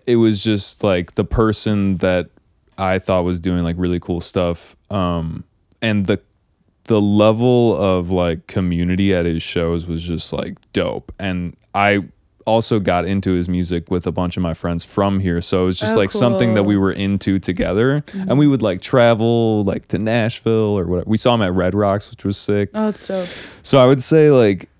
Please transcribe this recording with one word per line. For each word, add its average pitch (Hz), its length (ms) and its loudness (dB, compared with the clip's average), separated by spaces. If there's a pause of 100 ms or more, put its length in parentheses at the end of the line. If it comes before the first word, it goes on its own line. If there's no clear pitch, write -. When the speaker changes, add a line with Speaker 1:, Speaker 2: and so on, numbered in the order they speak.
Speaker 1:
it 120 120 2
was 110 260 2
just, 107 400 -4
like, 90 320 0
the 107 80 0
person 104 720 0
that 90 320 0 (500)
I 95 220 0
thought 92 240 0
was 90 160 -2
doing, 90 240 -2
like, 85 160 -2
really 90 220 -2
cool 85 200 -4
stuff. - 540 -4 (160)
Um, 85 540 -4 (360)
and 104 240 0
the, 98 140 0 (640)
the 107 180 2
level 110 760 4
of, 92 340 0
like, 87 360 -2
community 90 680 0
at 85 100 0
his 82 160 -2
shows 85 460 -4
was 82 160 -6
just, 82 300 -6
like, - 240 -8 (160)
dope. - 440 -4
And 90 380 -6 (180)
I 101 300 2 (420)
also 110 340 0
got 90 260 0
into 98 260 -2
his 90 180 -2
music 87 400 -4
with 90 160 -4
a 87 60 -4
bunch 87 260 -4
of 90 60 -2
my 82 100 -2
friends 85 320 -6
from 98 340 0
here. 87 220 -2
So 92 220 0
it - 20 2
was 92 140 -2
just, - 160 0
Speaker 2:
Oh, 113 40 2
Speaker 1:
like, 98 120 0
something 117 420 2
that 107 80 2
Speaker 2:
cool. 98 60 2
Speaker 1:
we 101 100 2
were 95 140 2
into 98 480 -2
together. 101 680 -2
Speaker 2:
Mm-hmm. 190 220 -8
Speaker 1:
And 123 80 2
we 151 80 4
would, 135 160 2
like, 98 200 -2
travel, 117 840 2
like, - 240 -4
to - 100 -4
Nashville 110 800 0
or 90 80 -2
whatever. 87 240 -4
We 110 80 2
saw 123 160 2
him 113 80 2
at 90 120 0
Red 90 200 0
Rocks, 101 380 0
which - 120 -20
was 98 140 -4
sick. 101 380 -2
Speaker 2:
Oh, 214 160 -2
that's - 160 -12
dope. 190 180 -6 (380)
Speaker 1:
So - 160 4
I 127 80 8
would 127 160 4
say, 156 260 6
like, 107 400 4 (100)